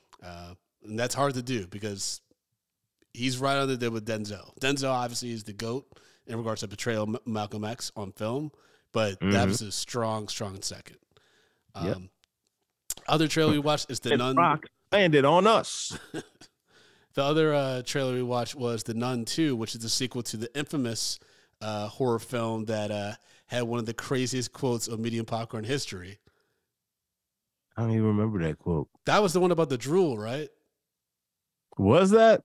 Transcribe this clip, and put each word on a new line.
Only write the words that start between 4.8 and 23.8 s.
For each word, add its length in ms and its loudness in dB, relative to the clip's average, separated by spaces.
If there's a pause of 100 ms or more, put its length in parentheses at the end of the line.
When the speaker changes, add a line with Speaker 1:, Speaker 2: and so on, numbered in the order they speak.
Speaker 1:
obviously 400 -4
is 140 -8
the 80 -12
goat 340 -6 (400)
in 100 -8
regards 260 -4
to 60 -8
portrayal 360 -2
of 60 -2
M-, 60 -2 (100)
Malcolm 380 -4
X 300 -8
on 180 -8
film, 380 -4 (420)
but 280 0
that 60 -2
Speaker 2:
Mm-hmm. 220 4
Speaker 1:
was 140 0
a 80 -8
strong, 580 -4
strong 340 -8
second. 340 -10 (840)
Speaker 2:
Yep. 160 -2
Speaker 1:
Um, 140 -16 (960)
other 220 2
trailer 240 4
we 60 2
watched 320 0
is 100 -6
The 120 -2
Speaker 2:
And 60 4
Speaker 1:
Nun. 180 2
Speaker 2:
Rock 280 4 (280)
landed 320 6
on 220 8
us. 500 2 (160)
Speaker 1:
<laughs> 100 -8 (920)
The 100 2
other, 280 4
uh, 300 0
trailer 300 0
we 100 0
watched 320 -2
was 300 -2
The 100 -4
Nun 300 -2
Two, 320 0
which 180 -4
is 60 -10
the 80 -8
sequel 360 -2
to 120 -8
the 200 -8
infamous, 600 -4 (420)
uh, 280 -6
horror 320 0
film 460 -4
that, 260 -2
uh, 220 -6 (320)
had 180 -4
one 160 -2